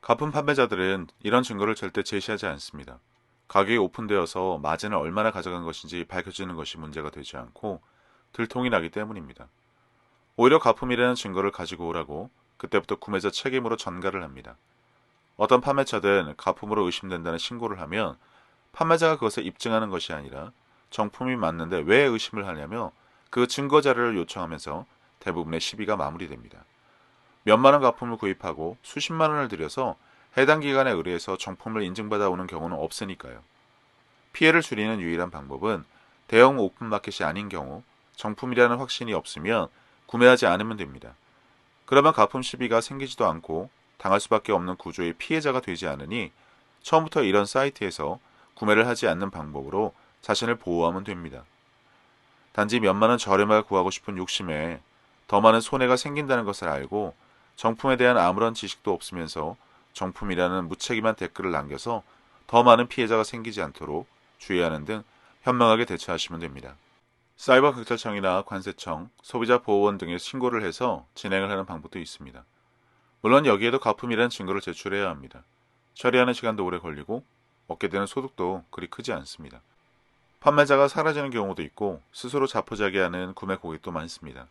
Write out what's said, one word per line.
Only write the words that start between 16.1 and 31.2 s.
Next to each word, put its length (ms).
가품으로 480
의심된다는 540
신고를 420
하면 360
판매자가 420
그것을 320
입증하는 440
것이 220
아니라 400
정품이 460
맞는데 500
왜 160
의심을 440
하냐며 460
그 160
증거 340
자료를 360
요청하면서 680
대부분의 400
시비가 360
마무리됩니다. 680
몇만 280
원 100
가품을 360
구입하고 640
수십만 480
원을 180
들여서 480
해당 240
기관에 320
의뢰해서 440